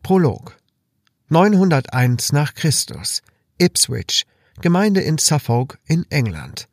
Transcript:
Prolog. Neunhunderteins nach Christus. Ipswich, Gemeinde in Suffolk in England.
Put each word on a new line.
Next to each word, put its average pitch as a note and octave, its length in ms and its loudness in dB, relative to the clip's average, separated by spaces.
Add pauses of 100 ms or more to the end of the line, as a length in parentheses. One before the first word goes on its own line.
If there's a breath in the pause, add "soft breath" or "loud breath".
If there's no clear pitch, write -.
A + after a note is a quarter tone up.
Prolog. F3+ 480 0 (720)
Neunhunderteins D#3 1040 2
nach D3 220 0
Christus. - 680 -4 (380)
Ipswich, - 680 -2 (380)
Gemeinde F#3+ 400 2
in D#3 160 -2
Suffolk C3 680 -2
in E3 240 -2
England. E2+ 640 -6